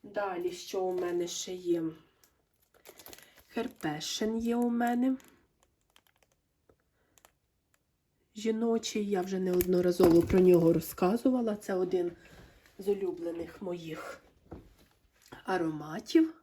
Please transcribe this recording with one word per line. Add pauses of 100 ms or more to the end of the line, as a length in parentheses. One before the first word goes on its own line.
(140)
Далі,
що
у
мене
ще
є? (1700)
Hair (140)
Passion
є
у
мене. (3250)
Жіночий,
я
вже
неодноразово
про
нього
розказувала.
Це
один (680)
з
улюблених
моїх (1200)
ароматів.